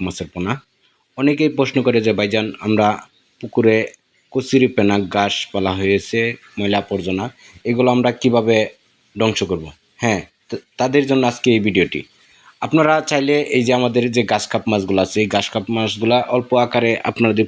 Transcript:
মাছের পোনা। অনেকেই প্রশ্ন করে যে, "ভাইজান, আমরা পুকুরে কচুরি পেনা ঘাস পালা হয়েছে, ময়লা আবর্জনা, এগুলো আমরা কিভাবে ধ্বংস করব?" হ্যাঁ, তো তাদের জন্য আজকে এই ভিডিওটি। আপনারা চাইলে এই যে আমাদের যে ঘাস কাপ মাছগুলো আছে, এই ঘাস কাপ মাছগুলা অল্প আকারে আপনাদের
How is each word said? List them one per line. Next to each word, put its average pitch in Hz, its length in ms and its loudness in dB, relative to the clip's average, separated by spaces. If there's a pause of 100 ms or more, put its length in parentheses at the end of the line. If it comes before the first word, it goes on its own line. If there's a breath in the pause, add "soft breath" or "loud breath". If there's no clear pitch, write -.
মাছের 90 280 -8
পোনা। 92 240 -6 (640)
অনেকেই 147 320 0
প্রশ্ন 135 340 0
করে 117 180 2
যে, 110 120 0
"ভাইজান, 107 480 -2
আমরা 104 380 2 (420)
পুকুরে 110 520 0 (380)
কচুরি 131 360 2
পেনা 101 340 2
ঘাস 101 460 -2
পালা 95 260 -2
হয়েছে, 98 640 -2 (220)
ময়লা 101 200 0
আবর্জনা, 95 520 -4 (340 soft breath)
এগুলো 120 260 2
আমরা 123 220 2
কিভাবে 113 540 2 (520)
ধ্বংস 110 240 0
করব?" 85 280 -6 (260)
হ্যাঁ, 107 260 -2 (260)
তো 117 80 -8 (200)
তাদের 135 300 0
জন্য 131 200 2
আজকে 120 240 0
এই 113 100 4
ভিডিওটি। 92 420 0 (580 soft breath)
আপনারা 156 400 2
চাইলে 147 420 0
এই 127 220 0
যে 120 100 0
আমাদের 123 380 0
যে 120 100 6
ঘাস 107 240 0
কাপ - 220 -4
মাছগুলো 98 340 2
আছে, 92 180 0
এই 107 60 2
ঘাস 101 240 -2
কাপ 107 200 -6
মাছগুলা 113 500 0
অল্প 123 340 -2
আকারে 120 420 2
আপনাদের 110 520 0